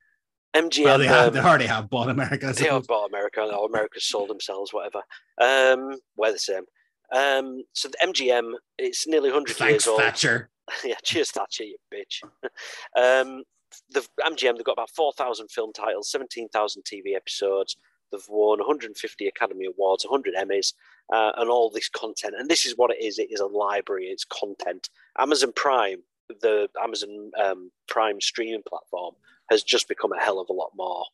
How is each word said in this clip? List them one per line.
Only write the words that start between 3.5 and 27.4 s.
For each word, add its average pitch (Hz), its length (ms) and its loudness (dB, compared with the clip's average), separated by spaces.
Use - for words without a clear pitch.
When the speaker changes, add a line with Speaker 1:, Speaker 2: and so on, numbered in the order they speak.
Speaker 1:
America's 107 540 -2
sold 101 240 -2
themselves, 98 420 -8
whatever. 98 300 -8
Um, 131 580 4
we're 110 160 2
the 98 60 -8
same. 92 260 -4
Um, 135 500 0
so - 140 -6
the - 140 -4
M - 120 2
G 127 160 2
M, 120 240 0
it's 127 280 -4
nearly 151 240 4
hundred 139 260 0
Speaker 2:
Thanks, 135 300 4
Speaker 1:
years - 0 -
old. 113 140 4
Speaker 2:
Thatcher. 117 500 0
Speaker 1:
<laughs> - 180 -8
Yeah, 117 200 -4
cheers, 151 260 0
Thatcher, 107 340 -6
you 101 120 -14
bitch. - 300 -10
<laughs> - 540 -10
Um, 131 480 4
the 135 160 -2
M 160 120 0
G 123 120 2
M, 117 80 2
they've 113 80 -10
got - 80 0
about 113 180 -6
four 151 220 0
thousand 113 380 -6
film 110 220 -6
titles, 104 380 -4
seventeen 123 380 -8
thousand 107 380 -2
T 101 160 -12
V 98 120 -4
episodes. 98 600 -2
They've 101 180 -10
won 104 320 4
a 101 40 -4
hundred 120 320 -4
fifty - 300 -8
Academy 95 400 -4
Awards, 95 380 0
a 101 40 -10
hundred 127 260 -2
Emmys, 98 380 -2
uh, 110 240 2
and 117 140 0
all 120 200 4
this 110 180 -6
content. 107 500 -8
And 135 100 -4
this 165 180 2
is 120 100 -6
what 120 140 4
it 113 140 -4
is. 104 140 -4
It 107 120 -2
is 107 100 -4
a 98 60 0
library. 101 600 -2
It's 95 180 -10
content. - 640 -8
Amazon 135 360 2
Prime, 107 480 2
the 107 400 2
Amazon, 104 480 -8